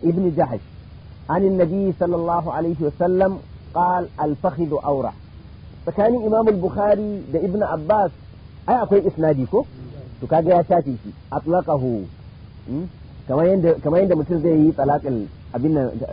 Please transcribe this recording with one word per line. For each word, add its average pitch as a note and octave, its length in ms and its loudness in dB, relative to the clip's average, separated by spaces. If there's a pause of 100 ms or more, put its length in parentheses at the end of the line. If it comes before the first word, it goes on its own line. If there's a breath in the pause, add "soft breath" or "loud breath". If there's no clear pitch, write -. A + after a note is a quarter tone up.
ibn E3+ 320 2
Jahash, B2 260 0 (640)
an E3 140 0
an-nabi F#3+ 560 2
sallallahu E3+ 560 0
alaihi E3 320 -4
wasallam, F#3 540 2 (340)
qala F3 340 0 (120)
al-fakhidhu D3+ 640 -2
awra." C3+ 300 -2 (720)
Tsakanin A3 400 0
Imam A3 220 2
al-Bukhari G#3 840 0
da D#3 80 -2
Ibn G3 220 -2
Abbas, E3 500 0 (560)
ai A3+ 140 4
akwai G3 240 4
isnadi D3+ 400 2
ko? A3 220 0 (520)
To B2+ 60 -8
kaga D#3+ 240 2
ya F3 140 6
shafe D3 340 0
shi, - 160 -14 (180)
atlaqahu. C#3+ 760 0 (600)
Hmm? D3+ 180 -6 (420)
Kamar D3 180 2
yanda, F3 280 4 (100)
kamar D#3 160 2
yanda F#3+ 160 4
mutum D#3 260 0
zai D#3 240 6
yi D#3 80 4
talaqin C3+ 540 0 (260)
abin D3 200 0
nan, C3 180 0 (220)